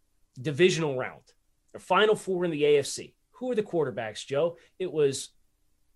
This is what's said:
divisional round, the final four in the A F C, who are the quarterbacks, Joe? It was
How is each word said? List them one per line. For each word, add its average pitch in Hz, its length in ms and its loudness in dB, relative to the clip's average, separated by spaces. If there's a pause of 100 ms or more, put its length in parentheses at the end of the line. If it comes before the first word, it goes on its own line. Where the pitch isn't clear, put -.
(400)
divisional 151 580 2
round, 92 240 -8 (520)
the 104 60 -14
final 202 360 4
four 185 300 -4
in 170 60 -2
the 147 140 0
A 147 140 6
F 135 60 -2
C, - 300 -12 (160)
who 254 200 -6
are 233 40 -4
the 214 80 0
quarterbacks, 123 640 -4
Joe? 143 320 -2 (200)
It 175 140 -6
was 139 380 0 (680)